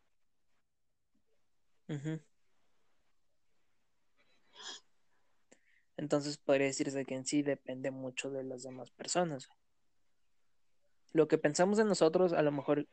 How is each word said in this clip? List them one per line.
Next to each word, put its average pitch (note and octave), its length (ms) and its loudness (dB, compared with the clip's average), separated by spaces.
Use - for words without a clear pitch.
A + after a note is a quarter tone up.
Ujú. D#3 300 -6
Entonces D3 420 -2
podría C#3 260 2
decirse C#3 400 -2
que - 80 -8
en C3 140 -6
sí D3 160 2
depende C3+ 480 -4
mucho C3 400 -8
de C3+ 120 -6
las B2+ 200 -10
demás B2+ 260 -14
personas, D#3+ 580 -4
güey. - 120 -20
Lo D#3 140 6
que D#3+ 100 4
pensamos F3+ 400 2
de A3 80 4
nosotros, F3 480 4
a D#3+ 80 4
lo D3 100 4
mejor D3 420 0